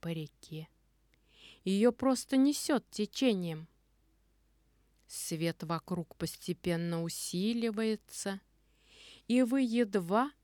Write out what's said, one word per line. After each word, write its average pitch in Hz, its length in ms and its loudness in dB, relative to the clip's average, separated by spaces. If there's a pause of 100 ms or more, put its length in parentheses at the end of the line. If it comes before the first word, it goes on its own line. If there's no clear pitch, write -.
по 165 80 -8
реке. 160 600 -10 (960)
Ее 202 280 4
просто 262 440 0
несет 277 540 2
течением. 180 800 -2 (1400)
Свет 165 560 -4
вокруг 165 540 -6
постепенно 170 880 -4
усиливается, 208 1400 -4 (840)
и 247 160 4
вы 254 200 2
едва 220 680 2 (120)